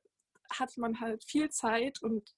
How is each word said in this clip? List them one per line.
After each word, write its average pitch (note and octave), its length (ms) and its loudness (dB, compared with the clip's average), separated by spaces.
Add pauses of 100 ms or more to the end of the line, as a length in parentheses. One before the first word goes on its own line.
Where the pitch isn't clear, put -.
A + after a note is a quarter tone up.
(500)
hat - 260 -2
man A#3 240 0
halt A3+ 240 -2
viel D4+ 240 2
Zeit A#3 540 0
und A3 360 -2